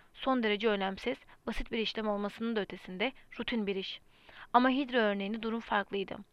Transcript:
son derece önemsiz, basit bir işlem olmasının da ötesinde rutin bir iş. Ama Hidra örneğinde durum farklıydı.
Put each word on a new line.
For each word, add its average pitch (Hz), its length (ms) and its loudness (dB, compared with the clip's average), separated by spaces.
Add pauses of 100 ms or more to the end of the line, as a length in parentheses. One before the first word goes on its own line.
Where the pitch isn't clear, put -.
(140)
son 262 300 2
derece 208 260 2
önemsiz, 196 480 0 (300)
basit - 240 -4
bir 233 60 -2
işlem 214 300 -2
olmasının 208 480 -2
da 208 60 2
ötesinde 185 500 -4 (280)
rutin 220 280 -2
bir 196 80 -2
iş. - 260 -6 (520)
Ama 247 160 8
Hidra 254 280 2
örneğinde 208 440 2
durum 226 180 -2
farklıydı. 196 580 -2 (160)